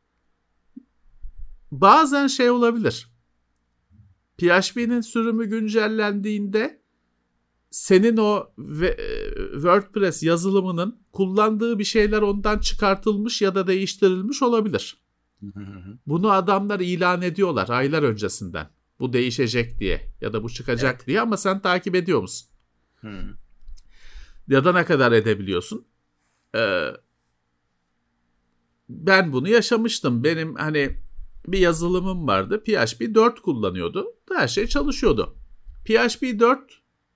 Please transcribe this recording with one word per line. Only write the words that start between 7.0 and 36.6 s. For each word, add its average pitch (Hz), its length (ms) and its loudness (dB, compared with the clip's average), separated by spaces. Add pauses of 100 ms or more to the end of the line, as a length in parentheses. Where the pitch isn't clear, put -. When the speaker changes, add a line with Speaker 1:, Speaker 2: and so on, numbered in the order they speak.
Speaker 1:
senin 214 460 4
o 208 420 0
ve-, 151 280 -4
e, - 480 -6 (180)
WordPress 180 680 0
yazılımının 180 800 0 (120)
kullandığı 214 640 0
bir 208 60 -2
şeyler 214 380 2
ondan 208 360 0
çıkartılmış 208 840 0
ya 190 120 2
da 190 120 0
değiştirilmiş 190 760 0
olabilir. 220 540 0 (440)
Speaker 2:
Hı 101 60 -16
hı 98 140 -14
hı. 101 460 -16
Speaker 1:
Bunu 170 240 0
adamlar 196 500 2
ilan 180 420 0
ediyorlar 170 460 0
aylar 139 340 0
öncesinden. 101 680 -4 (300)
Bu 123 120 -4
değişecek 120 680 -2
diye 95 400 -2
ya 113 120 -6
da 110 100 -4
bu 113 80 -8
çıkacak 127 460 -2
Speaker 2:
Evet. - 100 -20
Speaker 1:
diye 170 140 0
ama 226 160 -2
sen 196 260 -2
takip 180 320 -2
ediyor 175 260 2
musun? - 280 -8 (520)
Speaker 2:
Hı. 110 100 -14 (1400)
Speaker 1:
Ya 135 160 4
da 180 80 4
ne 175 120 2
kadar 135 280 4
edebiliyorsun? 101 720 0 (720)
Ee, 95 320 0 (2000)
ben 180 440 2
bunu 131 160 -2
yaşamıştım. 220 760 0
Benim 160 300 -2
hani 151 420 -2 (500)
bir 190 120 -2
yazılımım 175 680 0
vardı. 98 380 0
P 208 140 0
H 113 200 0
P 226 160 -4
dört 226 260 4
kullanıyordu. 107 640 -2 (260)
Her 254 160 0
şey 202 180 -2
çalışıyordu. 240 720 0 (480)
P 220 140 2
H 240 200 0
P 247 220 -2
dört 254 400 2 (360)